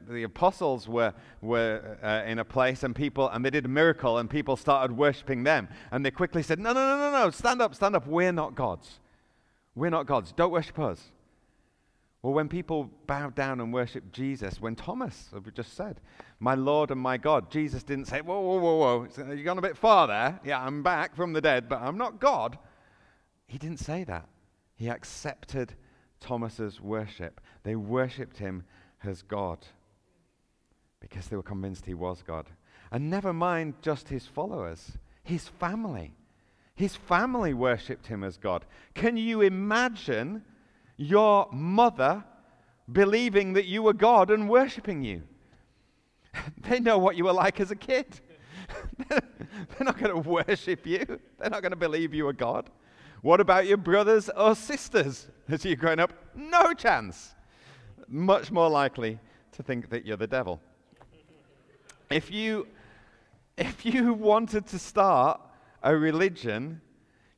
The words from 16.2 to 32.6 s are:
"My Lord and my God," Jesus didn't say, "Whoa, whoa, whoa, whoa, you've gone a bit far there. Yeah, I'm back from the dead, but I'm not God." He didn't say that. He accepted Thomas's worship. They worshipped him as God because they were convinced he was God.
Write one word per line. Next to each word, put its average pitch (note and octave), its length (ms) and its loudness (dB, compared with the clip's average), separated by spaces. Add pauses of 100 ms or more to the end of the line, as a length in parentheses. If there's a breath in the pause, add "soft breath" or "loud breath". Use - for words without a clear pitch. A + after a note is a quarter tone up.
"My B2+ 140 0
Lord D3 360 2
and C3 100 -4
my B2+ 180 -4
God," C#3 320 0
Jesus C#3+ 320 -4
didn't C#3 240 -8
say, C#3+ 160 -6
"Whoa, F#3 180 -6
whoa, F#3 180 0
whoa, E3+ 180 4 (300)
whoa, C#3 280 -12
you've C#3+ 100 -10
gone F3+ 140 -2
a F3 40 -4
bit F3+ 140 -4
far G3+ 300 8
there. B2 380 0
Yeah, C3 200 -4
I'm C#3+ 180 -6
back D3+ 320 0
from E3+ 200 -4
the D#3 80 0
dead, B2+ 260 2
but A#2+ 140 0
I'm D3+ 160 -6
not A3 200 -6
God." D#3 400 2 (880 soft breath)
He C3+ 120 -16
didn't D#3 220 -10
say F3 240 -8
that. F2 240 -10 (460)
He A2+ 140 -8
accepted - 840 -10 (460 soft breath)
Thomas's A2+ 600 -8
worship. G#2 600 -10 (220 soft breath)
They A2 140 -6
worshipped B2 600 -6
him F#2+ 260 -10 (400 soft breath)
as F#2+ 180 -10
God G2 360 -6 (1400)
because - 280 -14
they G#2+ 80 -8
were F#2+ 60 -6
convinced F#2+ 440 -10
he F#2 80 -10
was F2+ 320 -8
God. D#2+ 220 -10 (420 soft breath)